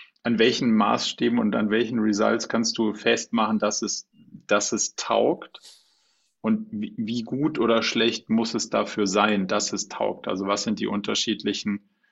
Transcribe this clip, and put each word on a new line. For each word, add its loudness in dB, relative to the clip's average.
an 2
welchen 4
Maßstäben 2
und 2
an 2
welchen 0
Results 2
kannst -2
du 2
festmachen, 0
dass -2
es, -6
dass 0
es -4
taugt? -2
Und 0
wie, -8
wie -4
gut -2
oder 4
schlecht 0
muss 0
es -4
dafür 0
sein, 2
dass -2
es -6
taugt? -6
Also -2
was 0
sind -2
die -2
unterschiedlichen -4